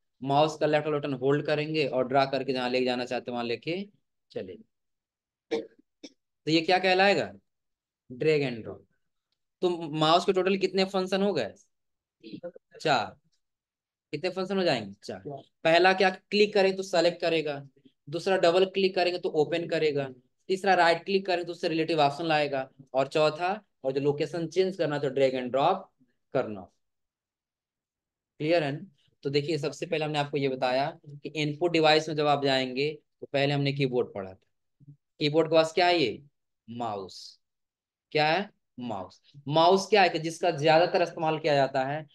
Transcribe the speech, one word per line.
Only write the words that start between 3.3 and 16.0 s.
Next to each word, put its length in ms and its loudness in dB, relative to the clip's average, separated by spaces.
हैं 40 -8
वहाँ 120 -6
लेके 420 -8
चले। 260 -12
तो 40 -2
ये 100 2
क्या 180 2
कहलाएगा? 540 2
Drag 380 0
and 140 -10
drop। 200 -16
तो 80 0
mouse 340 4
के 80 2
total 240 0
कितने 280 -2
function 380 -2
हो 100 2
गए? 220 -4
चार। 360 -2
कितने 200 -6
function 260 -6
हो 60 0
जाएंगे? 320 -2
चार। 180 -12
पहला 280 6
क्या, 180 2